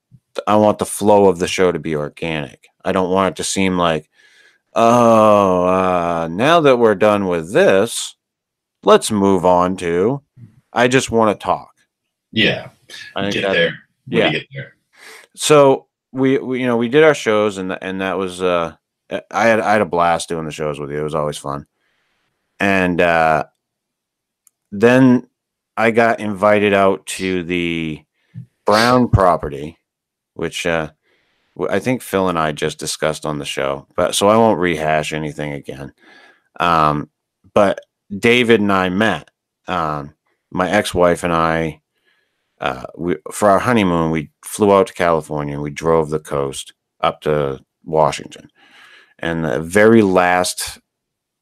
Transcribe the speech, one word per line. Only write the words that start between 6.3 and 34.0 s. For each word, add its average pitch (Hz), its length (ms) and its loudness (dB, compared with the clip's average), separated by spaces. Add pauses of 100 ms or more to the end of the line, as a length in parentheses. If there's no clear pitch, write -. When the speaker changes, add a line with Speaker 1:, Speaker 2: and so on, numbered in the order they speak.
Speaker 1:
now 139 300 2
that 135 180 4
we're 113 160 4
done 104 320 2
with 85 260 -4
this, 117 640 0 (680)
let's 208 260 2
move 98 340 2
on 90 340 2
to," 90 440 -2 (500)
I 123 160 2
just 127 220 0
wanna 110 240 2
talk. 80 400 -6 (580)
Speaker 2:
Yeah. - 360 -2 (480)
Speaker 1:
I 98 60 -6
think 101 120 -4
Speaker 2:
Get 107 80 -6
Speaker 1:
that, 98 100 -2
Speaker 2:
there 85 260 -2 (280)
when 113 120 -4
Speaker 1:
yeah. 104 80 2
Speaker 2:
you 82 140 -2
get - 140 -16
there. - 220 -18 (600)
Speaker 1:
So 143 500 4 (260)
we, 131 260 0
we, 127 220 -6
you 127 60 -4
know, 120 100 0
we 120 120 -2
did 147 160 4
our 151 100 6
shows 107 440 0
and, 92 240 -8
and 95 180 -8
that 95 180 -4
was, 90 240 -6
uh, 87 320 -2 (560)
I 107 160 0
had, 110 140 2
I 101 120 0
had 107 80 2
a 98 60 0
blast 85 420 -2
doing 82 160 -6
the 76 60 -10
shows 76 300 -8
with 69 100 -10
you. 73 100 -8
It 76 40 -6
was 76 100 -6
always 76 240 -6
fun. 71 280 -12 (960)
And, 92 400 0
uh, 80 440 2 (1300)
then 123 560 4 (480)
I 113 140 0
got 113 300 2
invited 104 540 2
out 98 320 2
to 92 360 -4
the 82 600 -6 (600)
Brown 117 420 4
property, 80 720 0 (560)
which, 82 320 -6
uh, 80 240 -2 (640)
w-, - 180 -4
I 98 60 0
think 120 220 -4
Phil 95 260 -2
and 85 100 -2
I 78 140 -2
just 76 260 -6
discussed 78 480 -6
on 76 120 -6
the 71 60 -10
show, 69 420 -8 (100)
but - 180 -2